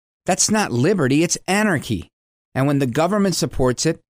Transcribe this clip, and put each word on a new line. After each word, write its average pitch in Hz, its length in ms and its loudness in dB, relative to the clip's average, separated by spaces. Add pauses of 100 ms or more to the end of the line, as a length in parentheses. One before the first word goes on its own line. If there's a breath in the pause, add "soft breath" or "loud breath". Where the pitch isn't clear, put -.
(260)
that's - 240 0
not 208 220 0
liberty, 147 500 2
it's 170 240 -2
anarchy. 180 640 -2 (420)
And 131 140 0
when 143 140 0
the 139 60 2
government 170 500 0
supports 131 500 -2
it, 165 140 -2 (200)